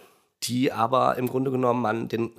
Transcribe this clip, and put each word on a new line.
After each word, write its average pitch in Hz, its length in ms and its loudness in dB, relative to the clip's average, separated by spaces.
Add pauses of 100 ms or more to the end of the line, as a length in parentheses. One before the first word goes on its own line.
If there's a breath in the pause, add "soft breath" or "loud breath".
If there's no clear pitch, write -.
(420 loud breath)
die 123 300 0
aber 123 460 2
im 127 100 -2
Grunde 135 220 -2
genommen 123 320 2
man 113 260 -2
den 117 300 -4